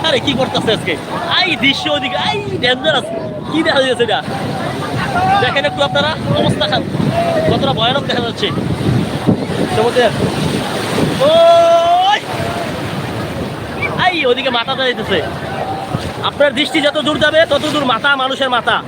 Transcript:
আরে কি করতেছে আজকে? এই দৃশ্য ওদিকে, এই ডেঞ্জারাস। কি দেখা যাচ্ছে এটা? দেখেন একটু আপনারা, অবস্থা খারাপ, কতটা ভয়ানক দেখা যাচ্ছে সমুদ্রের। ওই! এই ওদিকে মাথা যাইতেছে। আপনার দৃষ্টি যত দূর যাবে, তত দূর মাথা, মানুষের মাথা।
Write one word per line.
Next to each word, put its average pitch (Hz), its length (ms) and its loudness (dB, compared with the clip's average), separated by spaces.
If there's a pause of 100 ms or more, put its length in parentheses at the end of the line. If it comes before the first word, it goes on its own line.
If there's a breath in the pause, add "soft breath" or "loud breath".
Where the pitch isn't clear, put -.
আরে 285 200 2
কি 277 140 0
করতেছে 240 360 0
আজকে? 170 180 -2 (460)
এই 370 160 0
দৃশ্য 269 280 0 (120)
ওদিকে, 285 220 -4 (120)
এই 427 80 -2 (240)
ডেঞ্জারাস। 254 440 0 (440)
কি 302 120 -2
দেখা 294 180 2
যাচ্ছে 247 260 2
এটা? 185 140 0 (1200)
দেখেন 262 280 2
একটু 285 180 -6
আপনারা, 285 220 2 (280)
অবস্থা 294 320 2
খারাপ, - 140 0 (680)
কতটা 262 280 2
ভয়ানক 262 300 2
দেখা 240 180 0
যাচ্ছে - 220 -2 (1300)
সমুদ্রের। 233 380 2 (1160)
ওই! 339 920 6 (1900)
এই 359 100 0 (100)
ওদিকে 254 240 0
মাথা 240 280 -2
যাইতেছে। 220 400 -2 (1080)
আপনার 285 300 2
দৃষ্টি 302 280 0
যত 294 200 0
দূর 302 180 0
যাবে, 311 160 4 (120)
তত 285 120 0 (100)
দূর 294 100 0
মাথা, 247 320 0
মানুষের 262 400 -2
মাথা। 226 200 0 (100)